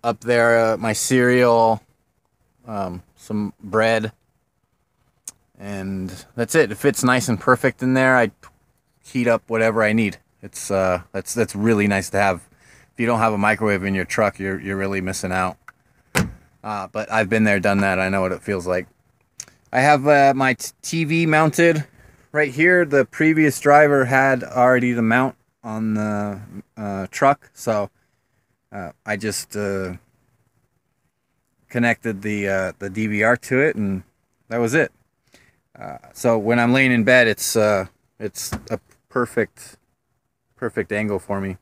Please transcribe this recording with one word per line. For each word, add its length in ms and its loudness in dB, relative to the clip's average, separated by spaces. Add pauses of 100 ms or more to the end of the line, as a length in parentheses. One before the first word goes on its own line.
up 180 -4
there, 520 4
uh, 60 -2
my 140 -4
cereal, 880 4 (800)
um, 380 -8 (140)
some 440 -8
bread, 520 0 (1500)
and 680 -10 (120)
that's 180 -4
it. 160 4
It 60 -8
fits 260 -2
nice 260 0
and 120 -2
perfect 420 0
in 120 0
there. 220 4
I 140 2 (760)
heat 220 -4
up 220 0
whatever 340 0
I 100 2
need. 260 0 (240)
It's, 280 -14
uh, 400 0
that's, 240 -10
that's 220 -2
really 320 2
nice 220 -2
to 80 -4
have. 300 -2 (460)
If 60 -12
you 60 -2
don't 120 0
have 140 2
a 60 -4
microwave 440 0
in 140 -4
your 80 -2
truck, 340 -2
you're, 220 -6
you're 160 -8
really 240 -4
missing 320 -6
out. 260 -4 (1040)
Uh, 240 -10
but 240 -8
I've 180 0
been 140 2
there, 160 4
done 200 2
that. 200 0
I 100 0
know 120 0
what 100 -2
it 100 -6
feels 240 -6
like. 220 -2 (880)
I 80 0
have, 260 4
uh, 300 6
my 180 0
t-, 160 -12 (120)
T 200 -4
V 240 0
mounted 580 2 (460)
right 220 -2
here. 320 4
The 200 2
previous 540 2
driver 460 6
had 400 2
already 480 2
the 100 0
mount 320 2 (300)
on 300 -4
the, 460 -4 (360)
uh, 340 -8
truck, 440 0
so, 360 -4 (800)
uh, 220 -14 (120)
I 120 -4
just, 400 -8
uh, 380 -4 (1700)
connected 540 -2
the, 260 -4
uh, 300 -2
the 100 -10
D 200 -6
V 160 -2
R 120 2
to 220 -2
it, 160 2
and 300 -4 (440)
that 100 -4
was 160 -2
it. 180 0 (840)
Uh, 220 -14 (140)
so 260 0
when 220 0
I'm 120 4
laying 200 4
in 100 2
bed, 240 6
it's, 300 -2
uh, 300 2 (340)
it's 320 -10 (180)
a 80 -6 (300)
perfect, 680 -4 (760)
perfect 380 -6
angle 260 -4
for 220 -6
me. 220 -8